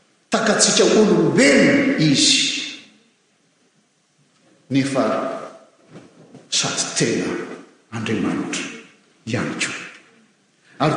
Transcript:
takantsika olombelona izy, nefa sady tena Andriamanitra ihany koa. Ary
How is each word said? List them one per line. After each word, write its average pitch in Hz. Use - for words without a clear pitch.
takantsika 220
olombelona 214
izy, -
nefa 131
sady -
tena -
Andriamanitra -
ihany 92
koa. -
Ary 151